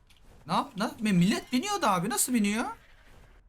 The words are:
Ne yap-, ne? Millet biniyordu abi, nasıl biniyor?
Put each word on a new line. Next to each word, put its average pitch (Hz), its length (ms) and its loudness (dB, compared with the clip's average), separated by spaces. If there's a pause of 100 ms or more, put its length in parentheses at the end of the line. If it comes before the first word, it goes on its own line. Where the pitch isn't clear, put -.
(480)
Ne 160 60 -4
yap-, 240 240 -2 (240)
ne? 214 100 0
Millet 190 420 2
biniyordu 359 320 0
abi, 196 240 2
nasıl 285 240 -2
biniyor? 220 320 0 (840)